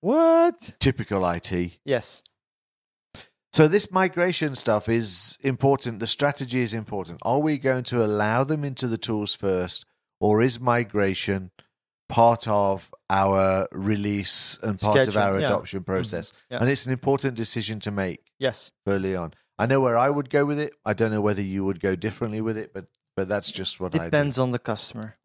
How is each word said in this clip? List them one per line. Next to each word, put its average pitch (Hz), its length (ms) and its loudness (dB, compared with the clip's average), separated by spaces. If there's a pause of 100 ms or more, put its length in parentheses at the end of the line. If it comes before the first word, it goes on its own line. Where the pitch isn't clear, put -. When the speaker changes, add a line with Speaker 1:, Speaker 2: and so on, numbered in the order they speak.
Speaker 1:
"What?" 330 760 4
Speaker 2:
Typical 104 440 0
I 85 140 2
T. 87 480 -4
Speaker 1:
Yes. - 380 -4 (1300)
Speaker 2:
So 151 160 8
this 202 200 0
migration 175 640 0
stuff 107 340 0
is 113 520 -2
important. 131 580 0
The 113 80 -4
strategy 135 540 -2
is 110 120 -2
important. 101 500 -8
Are 127 160 0
we 151 180 0
going 127 280 0
to 120 180 0
allow 107 400 2
them 147 220 -2
into 127 200 -6
the 113 120 -2
tools 104 360 -2
first, 92 520 -2 (340)
or 107 220 4
is 120 180 2
migration 101 920 0 (580)
part 117 400 4
of 98 420 0 (180)
our 95 600 4
release 101 920 -2
and 104 160 -4
part 107 200 2
of 135 60 6 (100)
Speaker 1:
Schedule, 104 80 2
Speaker 2:
our 98 180 2
Speaker 1:
yeah. 151 80 0
Speaker 2:
adoption 98 320 -2
Speaker 1:
Mm-hmm. 90 120 -8
Speaker 2:
process? 92 420 -4 (180)
Speaker 1:
Yeah. 123 80 -8
Speaker 2:
And 117 100 2
it's 135 160 0
an 127 60 -4
important 135 440 -2
decision 110 460 -4
to 104 100 -6
make 95 340 -4 (140)
Speaker 1:
Yes. 127 320 -4 (160)
Speaker 2:
early 95 280 0
on. 85 180 -6 (240)
I 107 100 0
know 135 120 4
where 123 180 2
I 127 120 4
would 143 200 -2
go 143 140 2
with 147 160 -2
it. 151 140 -6 (100)
I 107 80 -2
don't 110 200 0
know 107 100 0
whether 104 200 2
you 95 220 -2
would 95 160 -2
go 95 160 0
differently 107 460 -6
with 110 160 -4
it, - 160 -10
but, 95 140 -12 (280)
but 95 140 -4
that's 101 240 -2
just - 260 -8
what 90 160 -6
I 160 40 2
do. 82 60 -6
Speaker 1:
Depends 143 320 0
on 127 140 0
the 120 80 -4
customer. 110 640 -8